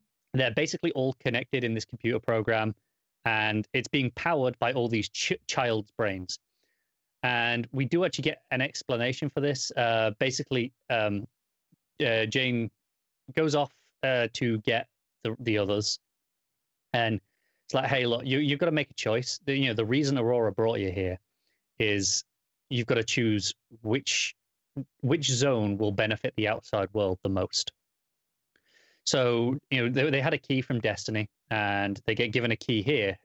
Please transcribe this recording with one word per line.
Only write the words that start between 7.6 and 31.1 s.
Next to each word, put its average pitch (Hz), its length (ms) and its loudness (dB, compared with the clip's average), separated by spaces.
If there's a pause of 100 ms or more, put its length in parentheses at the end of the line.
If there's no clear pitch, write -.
we 135 120 0
do 170 200 2
actually 156 180 -2
get 151 280 -2
an 127 100 0
explanation 131 680 -2
for 139 120 -2
this. 139 360 -2
Uh, 113 420 2
basically, 131 540 -2 (160)
um, 107 380 0 (800)
uh, 113 220 2
Jane 120 440 0 (640)
goes 160 200 2
off, 143 180 0 (300)
uh, 127 300 2
to 117 260 0
get 113 300 0 (340)
the, 113 180 -4
the 117 180 0
others. 104 400 0 (920)
And 113 280 2 (460)
it's - 80 -12
like, 135 120 0
"Hey, 131 200 2
look, 120 180 0
you, 135 140 0
you've 143 200 0
gotta 170 140 2
make 147 180 0
a - 40 -20
choice. 123 500 -2
The, 139 120 -2
you 135 120 2
know, 113 60 0
the 110 100 2
reason 139 340 2
Aurora 117 320 2
brought 113 300 0
you 95 100 -2
here 90 280 -2 (600)
is 101 460 0 (460)
you've 120 160 -2
gotta 117 180 2
choose 110 500 0 (280)
which, - 520 -2 (680)
which 143 240 0
zone 120 500 2
will 104 160 0
benefit 110 440 -2
the 107 120 0
outside 104 440 -2
world 98 300 0
the 98 60 -2
most." 95 440 -2 (1300)
So, 123 540 2 (120)
you 131 120 2
know, 117 80 2
they, 139 200 2
they 139 100 2
had 156 140 0
a 139 40 -2
key 131 220 0
from 123 200 -2
Destiny, 107 480 -2 (220)